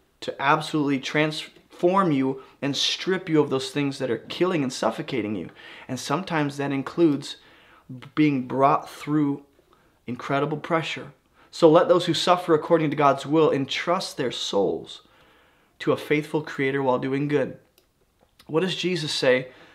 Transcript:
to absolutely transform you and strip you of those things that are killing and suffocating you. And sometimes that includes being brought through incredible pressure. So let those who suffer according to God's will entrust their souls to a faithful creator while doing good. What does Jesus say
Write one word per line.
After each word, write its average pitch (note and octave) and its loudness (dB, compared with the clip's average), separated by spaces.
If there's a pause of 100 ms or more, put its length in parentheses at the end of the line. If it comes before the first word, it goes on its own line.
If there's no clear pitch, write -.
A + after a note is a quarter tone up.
(220)
to - -8
absolutely C#3+ 0
transform D#3+ 0
you C3 0 (200)
and C#3+ -2
strip - -2
you D#3 4
of C#3 2
those C3 -2
things C#3+ -4
that C3 -2
are A2+ 0
killing F3 -2
and B2 -4
suffocating C3+ -4
you. F2 -8 (380)
And B2+ -6
sometimes D3 -4
that C#3+ -4
includes C#3 0 (800)
being C#3+ 2
brought C3+ 2
through D3 -2 (640)
incredible C#3 -4
pressure. D#3 -4 (400)
So - 6
let E3+ 8
those F3 4
who E3 2
suffer F3 2
according D#3 2
to C#3+ -4
God's C#3 4
will D3+ 4
entrust E3+ -2
their B2+ -2
souls - -4 (760)
to D#3+ 0
a F3 2
faithful D3+ -2
creator C#3 -4
while B2+ 2
doing C#3 -2
good. C#3+ -2 (880)
What D#3 -2
does F3+ -2
Jesus D#3+ -4
say B2+ 2 (260)